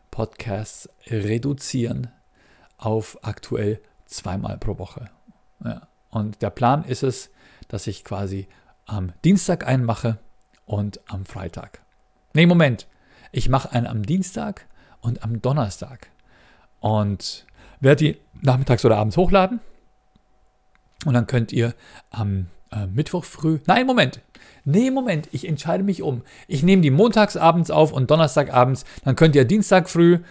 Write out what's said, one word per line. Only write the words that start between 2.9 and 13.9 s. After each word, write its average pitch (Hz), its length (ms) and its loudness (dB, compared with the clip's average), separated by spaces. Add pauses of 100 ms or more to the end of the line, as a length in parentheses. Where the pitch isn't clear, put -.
aktuell 107 580 -6 (260)
zweimal 98 520 -8
pro - 200 -6
Woche. - 300 -16 (560)
Ja. 117 180 -10 (280)
Und 107 320 -6
der 104 80 -4
Plan 123 320 0
ist 131 220 -6
es, - 260 -6 (380)
dass - 180 -10
ich 101 180 -12
quasi 98 440 -8 (400)
am 92 240 -6 (120)
Dienstag 175 420 2
einen 127 180 2
mache 113 340 -2 (460)
und 104 360 -6 (100)
am 98 140 -10
Freitag. - 560 -14 (520)
Nee, 160 140 6
Moment. 165 400 4 (460)
Ich - 160 0
mache 127 240 0
einen 120 160 0
am 110 160 -4